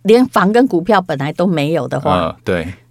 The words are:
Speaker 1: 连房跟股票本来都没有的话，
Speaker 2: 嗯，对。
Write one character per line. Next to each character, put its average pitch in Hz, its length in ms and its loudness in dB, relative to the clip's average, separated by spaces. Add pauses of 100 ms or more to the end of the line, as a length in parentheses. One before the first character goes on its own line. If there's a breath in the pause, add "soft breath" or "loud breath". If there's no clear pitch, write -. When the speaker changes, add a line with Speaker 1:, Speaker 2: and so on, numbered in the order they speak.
Speaker 1:
连 233 240 4
房 208 260 0
跟 240 120 4
股 180 160 0
票 208 200 2
本 160 160 -4
来 143 160 -6
都 175 120 -2
没 160 280 -2
有 143 120 -2
的 139 140 -6
话， 90 300 0
Speaker 2:
嗯， - 60 -10 (100)
对。 90 280 -4 (180)